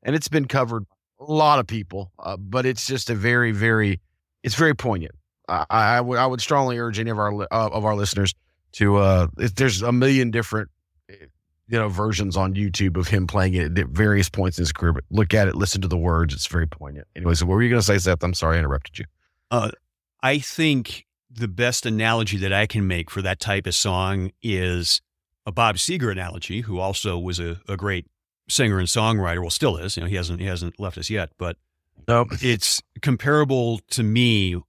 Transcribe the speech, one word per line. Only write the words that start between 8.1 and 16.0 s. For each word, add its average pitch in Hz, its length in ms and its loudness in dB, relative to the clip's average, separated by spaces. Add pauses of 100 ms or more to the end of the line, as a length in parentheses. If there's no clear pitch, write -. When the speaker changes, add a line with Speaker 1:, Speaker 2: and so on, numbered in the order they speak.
Speaker 1:
to, 101 200 4
uh, 95 300 6 (120)
it, 104 180 -2
there's 113 260 2
a 120 100 0
million 127 380 4
different, 107 400 -4 (380)
you 98 720 -10
know, 110 100 0
versions 98 480 -2
on 95 180 0
YouTube 95 420 0
of 90 120 -2
him 95 180 0
playing 92 280 2
it 87 240 0
at 71 100 0
various 101 400 2
points 92 300 -2
in 90 40 0
his 78 100 0
career, 85 200 2
but 64 180 -2
look 95 240 2
at 101 140 4
it, - 80 -2
listen 95 260 -2
to 92 60 -2
the 90 100 0
words. 82 340 2